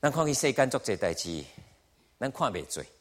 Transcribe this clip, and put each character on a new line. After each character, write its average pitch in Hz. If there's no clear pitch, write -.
咱 147
看 156
见 147
世 143
间 131
足 135
济 104
代 87
志， 80
咱 131
看 139
袂 87
做 -